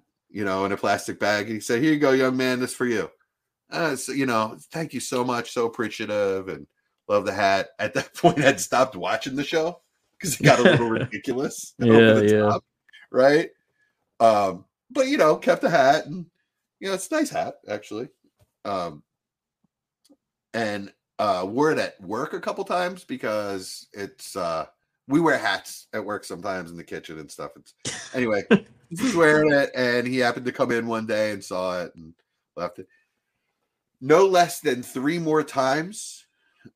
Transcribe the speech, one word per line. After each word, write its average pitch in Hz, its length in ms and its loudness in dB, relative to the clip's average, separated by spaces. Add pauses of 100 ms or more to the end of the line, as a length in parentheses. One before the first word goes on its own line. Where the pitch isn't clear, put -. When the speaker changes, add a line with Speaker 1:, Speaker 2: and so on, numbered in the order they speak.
(300)
Speaker 1:
you 104 140 -8
know, 95 200 -2
in 98 60 -2
a 101 60 -2
plastic 101 420 -2
bag. 104 280 0
And 113 80 -6
he 104 60 -8
said, 120 220 -2
"Here 156 100 4
you 151 60 0
go, 143 140 4
young 131 240 2
man, 127 240 0
this 127 140 -4
for 127 120 -2
you." 104 240 -2 (580)
Uh, 160 280 -4
so, 127 160 -10
you 135 140 -2
know, 113 300 0 (140)
"Thank 165 240 -8
you 123 60 -8
so 123 240 -2
much, 120 260 -4
so 120 160 0
appreciative, 104 840 -4
and 73 200 -12 (400)
love 104 180 2
the 98 60 -2
hat." 98 380 0 (100)
At 104 140 -4
that - 200 -6
<laughs> - 20 -20
point, 165 280 4
I'd 139 160 0
stopped 127 340 0
watching 107 400 -4
the 143 80 -4
show 160 380 -4 (420)
'cause 170 160 -6
it - 60 -2
got 143 160 6
a - 20 4
little 147 260 6
Speaker 2:
<laughs> - 0 -
Speaker 1:
ridiculous 120 920 -6
Speaker 2:
Yeah, 120 140 6
Speaker 1:
over 110 260 8
the 104 120 4
Speaker 2:
yeah. 107 80 4 (100)
Speaker 1:
top, - 140 -2 (460)
right? 143 400 4 (680)
Um, 101 440 4 (260)
but, 262 180 0
you 285 80 0
know, 160 200 4
kept - 260 0
the 269 80 2
hat, 147 360 4
and, 185 200 -10 (540)
you 190 80 -6
know, 190 60 -2
it's - 160 -8
a 311 40 -2
nice 311 160 0
hat, 135 260 -6 (120)
actually. 104 400 -8 (560)
Um, 90 380 -6 (1500)
and, 104 400 -6 (260)
uh, 95 300 0
wore 143 240 2
it 139 60 0
at 95 220 -6
work 104 320 -8
a 185 80 -8
couple 196 240 -8
times 180 400 -4
because 104 880 -6
it's, - 440 -14
uh, 82 300 -4 (420)
we 139 120 2
wear 165 160 4
hats - 560 -6
at 110 120 -6
work 101 200 -8
sometimes 92 460 -8
in 85 60 -16
the 82 80 -16
kitchen 80 340 -14
and 76 120 -16
stuff. 73 260 -12
It's, - 180 -20 (400)
anyway, 110 320 0
Speaker 2:
<laughs> - 40 -8
Speaker 1:
he - 520 0
was 254 120 -2
wearing 151 380 6
it, 139 220 2
and 123 320 0
he 127 120 -2
happened 123 280 0
to 123 60 -2
come 123 180 0
in 117 160 0
one 113 200 -4
day 107 260 0
and 98 120 -10
saw 92 380 -4
it 82 140 -12
and 80 180 -20 (420)
left 87 220 -8
it. 78 80 -18 (1120)
No 160 260 6
less 175 340 2
than 127 220 -2
three 139 360 -4
more 156 240 2
times, 147 800 -4 (520)